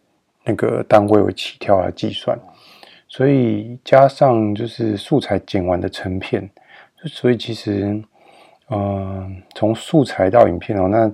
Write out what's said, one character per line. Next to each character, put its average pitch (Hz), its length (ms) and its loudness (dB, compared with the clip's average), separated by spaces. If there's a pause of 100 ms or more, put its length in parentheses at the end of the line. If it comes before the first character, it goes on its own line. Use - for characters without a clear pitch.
(440)
那 110 100 -2
个 117 280 -2
单 104 240 4
位 104 160 6
为 98 100 0
起 - 260 -12
跳 95 220 2
来 90 100 -2
计 107 200 -8
算， - 280 -6 (720)
所 - 180 -2
以 120 560 0
加 135 240 6
上 113 480 2
就 113 120 -4
是 110 320 -4
素 143 200 0
材 101 200 -2
剪 92 280 -4
完 90 140 0
的 92 80 -4
成 92 300 -6
片， 101 320 -6 (560)
所 127 240 -2
以 120 80 2
其 113 160 -10
实， 101 480 -4 (640)
呃， 98 640 -6 (240)
从 110 200 0
素 151 280 2
材 95 280 -2
到 113 180 6
影 87 100 -2
片 104 200 -6
哦， 92 100 2
那 107 260 2